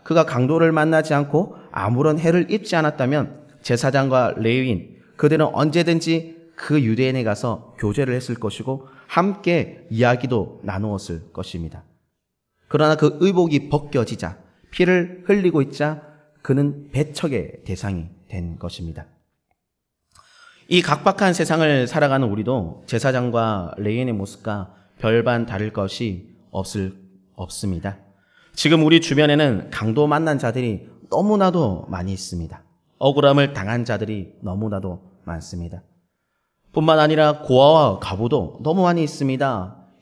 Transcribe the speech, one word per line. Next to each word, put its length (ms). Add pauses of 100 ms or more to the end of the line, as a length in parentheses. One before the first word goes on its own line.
그가 220
강도를 460
만나지 420
않고 420 (160)
아무런 480
해를 320
입지 240
않았다면 720 (140)
제사장과 760
레위인, 600 (180)
그들은 320
언제든지 920 (160)
그 260
유대인에 420
가서 560
교제를 340
했을 220
것이고 520 (200)
함께 840
이야기도 720
나누었을 680
것입니다. 500 (840)
그러나 280
그 240
의복이 500
벗겨지자, 680 (320)
피를 580
흘리고 340
있자 400 (400)
그는 500
배척의 720
대상이 420 (220)
된 280
것입니다. 480 (1600)
이 120
각박한 520
세상을 540
살아가는 400
우리도 580
제사장과 920
레위인의 360
모습과 600 (240)
별반 480
다를 260
것이 560 (220)
없을, 420 (420)
없습니다. 640 (560)
지금 320
우리 160
주변에는 680
강도 340
만난 320
자들이 500 (220)
너무나도 800
많이 240
있습니다. 500 (360)
억울함을 540
당한 300
자들이 580
너무나도 600 (240)
많습니다. 560 (880)
뿐만 280
아니라 400
고아와 600
과부도 600
너무 220
많이 200
있습니다. 720 (260)